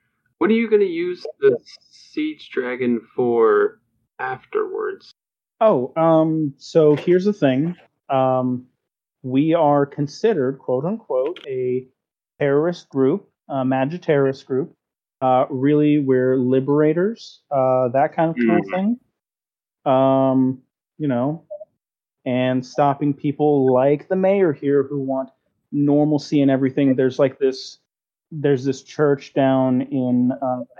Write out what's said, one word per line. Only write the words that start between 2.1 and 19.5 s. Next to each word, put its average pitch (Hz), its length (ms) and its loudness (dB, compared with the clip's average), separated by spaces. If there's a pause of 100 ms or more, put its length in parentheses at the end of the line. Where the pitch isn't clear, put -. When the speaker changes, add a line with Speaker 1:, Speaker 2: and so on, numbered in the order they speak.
Speaker 1:
dragon 123 500 -4 (140)
for 113 680 2 (380)
afterwards? 98 920 -8 (500)
Speaker 2:
Oh, 160 360 2
um, 160 600 2
so 151 380 4
here's 180 300 0
the 208 80 0
thing. 151 420 0 (340)
Um, 131 560 0 (580)
we 139 300 0
are 147 320 2
considered, 143 760 -2
quote 127 260 -4
unquote, 160 600 -6
a 127 400 -4 (540)
terrorist 151 480 -2
group, 139 420 -2 (200)
a 135 160 -4
magic 135 380 -2
terrorist 135 420 0
group. 139 280 -6 (460)
Uh, 127 300 2
really, 147 500 2
we're 131 380 2
liberators, 147 1040 0 (100)
uh, 131 380 0
that 139 260 0
kind 165 140 0
of 160 80 -6
cool 110 240 2
Speaker 1:
Mm. 98 100 -10
Speaker 2:
thing. 202 280 -2 (840)